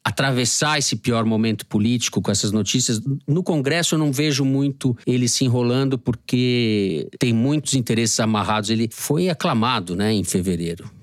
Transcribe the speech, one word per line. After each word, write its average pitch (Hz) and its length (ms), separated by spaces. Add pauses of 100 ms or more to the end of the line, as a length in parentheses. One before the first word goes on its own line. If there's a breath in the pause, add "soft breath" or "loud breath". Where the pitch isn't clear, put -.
atravessar 135 720
esse 135 200
pior 113 280
momento 110 420
político 113 540
com 101 120
essas 101 180
notícias, 110 500 (280)
no 170 160
Congresso 165 500
eu 160 40
não 151 120
vejo 143 340
muito 135 520 (100)
ele 123 220
se - 160
enrolando, 127 520
porque 123 520 (720)
tem 120 120
muitos 139 420
interesses 117 440
amarrados. 107 520
Ele 113 200
foi 170 380
aclamado, 117 640
né, 104 200
em 95 100
fevereiro. 87 640 (120)